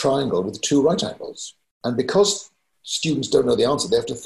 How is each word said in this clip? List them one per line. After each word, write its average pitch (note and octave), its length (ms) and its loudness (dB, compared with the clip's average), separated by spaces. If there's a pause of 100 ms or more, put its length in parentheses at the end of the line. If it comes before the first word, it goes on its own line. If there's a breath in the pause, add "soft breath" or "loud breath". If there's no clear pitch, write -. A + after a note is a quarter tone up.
triangle C3+ 420 0
with - 160 -8
two C#3+ 200 2
right D#3+ 220 2
angles?" - 540 -10 (260)
And A#2+ 140 -4
because F#3+ 540 2 (340)
students C3+ 420 -2
don't C3 200 2
know A#2+ 100 2
the A2+ 160 2
answer, - 160 -2
they A2 80 2
have B2 180 -2
to - 0 - (100)